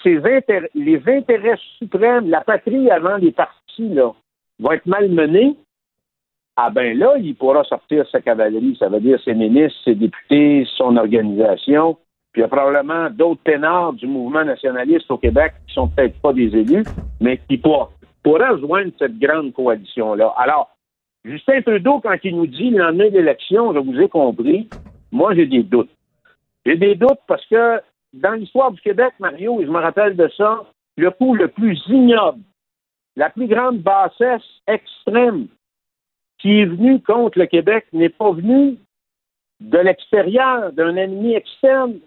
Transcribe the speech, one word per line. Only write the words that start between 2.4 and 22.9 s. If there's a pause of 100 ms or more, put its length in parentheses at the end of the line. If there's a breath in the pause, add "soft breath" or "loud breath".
patrie
avant
les
partis,
là, (460)
vont
être
malmenés, (1000)
ah
ben
là,
il
pourra
sortir
sa
cavalerie,
ça
veut
dire
ses
ministres,
ses
députés, (100)
son
organisation. (340)
Puis
il
y
a
probablement
d'autres
ténors
du
mouvement
nationaliste
au
Québec (140)
qui
sont
peut-être
pas
des
élus, (360)
mais (100)
qui
pour-, (300)
pourraient
rejoindre
cette
grande
coalition-là.
Alors, (540)
Justin
Trudeau,
quand
il
nous
dit
le
lendemain